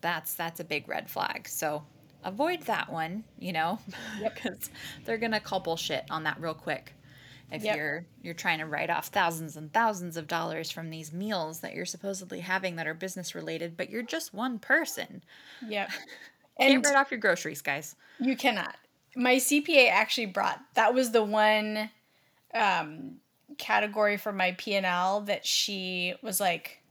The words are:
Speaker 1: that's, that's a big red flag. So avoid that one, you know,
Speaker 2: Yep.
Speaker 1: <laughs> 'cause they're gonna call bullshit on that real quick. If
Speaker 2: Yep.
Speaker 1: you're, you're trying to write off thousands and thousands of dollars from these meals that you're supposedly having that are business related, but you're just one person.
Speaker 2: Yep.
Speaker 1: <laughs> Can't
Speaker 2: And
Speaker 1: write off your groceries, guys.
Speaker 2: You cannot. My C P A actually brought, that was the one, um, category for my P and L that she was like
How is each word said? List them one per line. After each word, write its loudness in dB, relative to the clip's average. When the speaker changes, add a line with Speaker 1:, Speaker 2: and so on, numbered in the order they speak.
Speaker 1:
that's, -2
that's -6
a -8
big -4
red -6
flag. -4
So -4
avoid -2
that -2
one, -6
you -6
know, 0
Speaker 2:
Yep. -4
Speaker 1:
<laughs> -14
'cause -8
they're -2
gonna 0
call -2
bullshit -2
on -4
that 0
real -4
quick. -6
If -8
Speaker 2:
Yep. 0
Speaker 1:
you're, -4
you're -8
trying 0
to -4
write -2
off 0
thousands 0
and -12
thousands 0
of -10
dollars -4
from -8
these -10
meals -4
that -8
you're -6
supposedly -8
having -2
that -4
are -2
business -8
related, -6
but -4
you're -6
just -6
one -4
person. 0
Speaker 2:
Yep. -4
Speaker 1:
<laughs> -10
Can't 10
Speaker 2:
And 4
Speaker 1:
write 6
off 6
your -4
groceries, 2
guys. -4
Speaker 2:
You 2
cannot. 2
My 6
C 4
P 6
A 10
actually 2
brought, 0
that 6
was 4
the 8
one, 4
um, 0
category 2
for -4
my 2
P -4
and 2
L 2
that -4
she -2
was -4
like -2